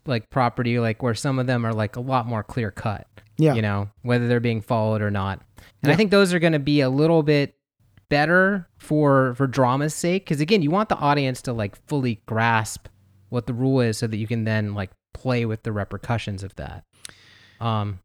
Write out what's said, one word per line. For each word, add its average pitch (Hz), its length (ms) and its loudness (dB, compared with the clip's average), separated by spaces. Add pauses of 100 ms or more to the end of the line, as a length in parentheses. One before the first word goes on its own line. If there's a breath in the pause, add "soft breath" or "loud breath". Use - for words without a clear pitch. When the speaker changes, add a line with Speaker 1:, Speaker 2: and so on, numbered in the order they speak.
Speaker 1:
like, 120 240 -4
property, 120 480 0
like, 113 240 -2
where 120 100 0
some 131 240 -2
of 127 80 -2
them 123 180 0
are, 117 100 -2
like, 107 220 -2
a 123 60 -6
lot 127 240 -2
more 113 180 -4
clear 110 280 -4
cut, - 360 -6 (300)
Speaker 2:
Yeah. 151 160 4
Speaker 1:
you 113 80 0
know, 101 280 -2 (120)
whether 120 260 0
they're 120 120 2
being 117 220 -2
followed 110 420 -2
or 101 80 -2
not. 98 300 -4 (420 soft breath)
And 143 80 4
I - 20 4
Speaker 2:
Yeah. 160 40 4
Speaker 1:
think 202 140 2
those 202 220 4
are 175 60 0
gonna 160 200 2
be 147 220 2
a 131 80 2
little 156 320 4
bit 147 320 2 (560)
better 180 580 2 (120)
for, 139 560 2
for 139 100 0
drama's 135 480 0
sake, 180 320 -2
'cause 147 140 -2
again, 170 240 2
you 147 80 0
want 208 180 0
the - 80 0
audience 143 460 0
to, 127 100 -4
like, 107 220 -4 (120)
fully 127 380 -2
grasp 113 640 0 (420)
what 120 180 -4
the 131 60 -4
rule 131 280 2
is 113 160 0
so - 80 -4
that 110 120 -4
you 107 100 -4
can 113 160 -2
then, 107 320 -2
like, 98 160 -6 (240)
play 123 280 -2
with 110 200 -4
the 113 80 -4
repercussions 101 720 -4
of 98 120 -12
that. - 280 -12 (760 loud breath)
Um, 107 440 -2